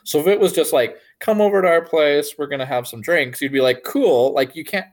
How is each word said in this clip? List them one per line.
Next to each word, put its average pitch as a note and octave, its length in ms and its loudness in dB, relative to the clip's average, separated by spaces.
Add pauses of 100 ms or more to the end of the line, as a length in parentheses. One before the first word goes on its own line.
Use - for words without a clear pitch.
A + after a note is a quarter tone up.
So - 160 -2
if D#3 80 0
it G3+ 120 2
was F3+ 140 2
just D#3+ 180 0
like, B2+ 260 0 (220)
"Come G#3 220 0
over G3 220 2
to F#3 40 2
our E3 140 4
place, D3 560 0
we're D3 100 -4
gonna C3+ 180 -6
have B2+ 220 -4
some A2+ 140 -14
drinks," C#3+ 400 -2
you'd C#3 120 -4
be C3+ 80 2
like, - 240 2
"Cool." C#3+ 480 2
Like, C3+ 220 -2
you D#3+ 80 -12
can't, F#3+ 300 -6